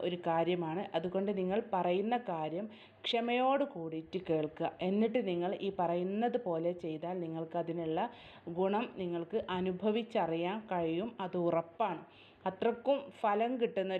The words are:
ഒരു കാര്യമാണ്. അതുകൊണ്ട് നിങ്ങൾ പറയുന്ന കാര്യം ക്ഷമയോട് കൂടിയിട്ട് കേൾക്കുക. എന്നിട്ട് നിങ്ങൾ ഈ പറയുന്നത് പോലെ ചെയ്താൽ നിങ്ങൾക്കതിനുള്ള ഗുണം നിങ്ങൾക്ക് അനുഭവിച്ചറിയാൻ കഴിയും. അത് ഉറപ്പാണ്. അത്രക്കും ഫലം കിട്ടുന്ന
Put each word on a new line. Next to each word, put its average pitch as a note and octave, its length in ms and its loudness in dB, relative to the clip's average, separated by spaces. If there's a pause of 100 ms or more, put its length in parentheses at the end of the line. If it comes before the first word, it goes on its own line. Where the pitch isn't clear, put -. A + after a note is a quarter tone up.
ഒരു F3+ 120 0 (100)
കാര്യമാണ്. E3 540 2 (160)
അതുകൊണ്ട് F#3+ 420 0
നിങ്ങൾ F#3 200 2 (160)
പറയുന്ന F#3 400 2 (160)
കാര്യം D#3+ 340 -2 (400)
ക്ഷമയോട് B3 580 4 (100)
കൂടിയിട്ട് D#3+ 460 -4 (100)
കേൾക്കുക. D#3 400 2 (180)
എന്നിട്ട് G#3+ 320 4 (100)
നിങ്ങൾ F3 240 0 (140)
ഈ - 20 0 (100)
പറയുന്നത് F#3+ 580 2 (100)
പോലെ E3+ 260 0 (100)
ചെയ്താൽ E3 320 -4 (100)
നിങ്ങൾക്കതിനുള്ള E3 840 -2 (500)
ഗുണം G3+ 260 2 (160)
നിങ്ങൾക്ക് F3 380 -2 (180)
അനുഭവിച്ചറിയാൻ F#3 1040 0 (120)
കഴിയും. E3+ 400 0 (140)
അത് F3+ 120 -2 (100)
ഉറപ്പാണ്. E3 560 0 (460)
അത്രക്കും A#3 480 2 (220)
ഫലം A3 400 2
കിട്ടുന്ന G3 400 0